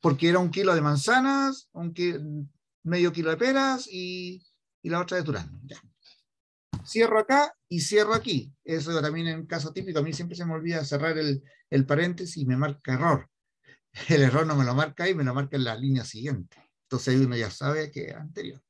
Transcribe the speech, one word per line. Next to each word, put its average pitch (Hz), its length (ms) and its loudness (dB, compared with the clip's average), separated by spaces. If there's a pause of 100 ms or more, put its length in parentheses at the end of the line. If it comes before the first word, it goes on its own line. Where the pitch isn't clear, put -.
Porque 160 260 2
era 175 120 4
un 180 100 2
kilo 190 240 2
de 165 80 4
manzanas, 262 880 2
un 170 220 -8
ki-, 175 240 -2 (640)
medio 175 320 2
kilo 160 160 -2
de 160 80 0
peras 262 540 2
y, 180 520 -10 (380)
y - 80 -8
la 170 120 0
otra 180 160 -4
de 175 60 -2
durazno. 104 400 -6
Ya. 135 160 -18 (1040)
Cierro 220 360 4
acá 285 360 2 (140)
y 175 100 -2
cierro 208 360 4
aquí. 185 360 -2 (120)
Eso 160 380 -2
también 160 260 -2
en 160 140 -4
un - 40 -10
caso 156 260 -6
típico. 185 280 -4
A - 20 2
mí 160 100 0
siempre 170 240 -6
se 175 80 -8
me 165 100 -4
olvida 160 300 -2
cerrar 147 340 -2
el, 143 260 0 (260)
el 135 160 4
paréntesis 170 520 -2
y 143 80 -2
me 127 120 0
marca 143 380 -2
error. 151 340 0 (800)
El 143 140 8
error 135 240 4
no 151 80 0
me 135 100 4
lo 123 80 0
marca 151 300 0
ahí, 190 100 2
me 156 100 0
lo 127 120 0
marca 139 220 -4
en 135 60 0
la 117 120 -2
línea 131 280 0
siguiente. 110 540 -8 (280)
Entonces 127 280 0
ahí 131 100 6
uno 123 140 0
ya 110 140 -2
sabe 147 400 -4
que - 160 -10
es - 80 -12
anterior. - 540 -12